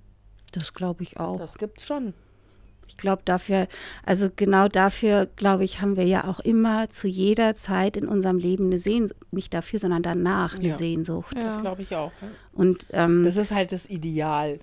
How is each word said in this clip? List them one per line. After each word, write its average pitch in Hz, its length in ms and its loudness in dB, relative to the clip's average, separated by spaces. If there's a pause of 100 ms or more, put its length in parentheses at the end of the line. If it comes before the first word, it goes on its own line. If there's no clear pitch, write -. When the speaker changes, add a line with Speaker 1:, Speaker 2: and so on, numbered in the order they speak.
(520)
Speaker 1:
Das 160 220 -6
glaub 180 280 -6
ich - 180 -12
auch. 180 180 -6
Speaker 2:
Das 160 200 -14
gibt's - 280 -10
schon. 262 280 -6 (760)
Speaker 1:
Ich - 100 -20
glaub, 190 280 -2
dafür, 185 420 0 (380)
also 190 300 2
genau 196 320 6
dafür, 196 600 2 (100)
glaub 190 240 2
ich, 190 200 -2
haben 202 140 2
wir 185 100 2
ja 185 220 2
auch 190 140 -4
immer 226 480 2
zu - 180 -4
jeder 214 480 2
Zeit 190 420 0
in 202 100 -4
unserem 190 300 2
Leben 185 280 0
eine 185 120 2
Sehnsucht, 202 400 0 (140)
nicht - 220 -6
dafür, 170 260 -4
sondern 175 240 0
danach 175 520 -2
eine 185 120 -2
Speaker 2:
Ja. 160 80 0
Speaker 1:
Sehnsucht. 165 600 -4
Speaker 3:
Ja. 233 80 -4
Speaker 2:
Das 214 160 -6
glaub 190 180 -6
ich 190 160 -8
auch, 156 160 -6 (100)
ja. 196 60 -14 (240)
Speaker 1:
Und, 185 400 2
ähm, 175 320 4
Speaker 2:
Das 175 140 2
ist 208 140 0
halt 190 200 0
das 185 180 -8
Ideal 151 720 -2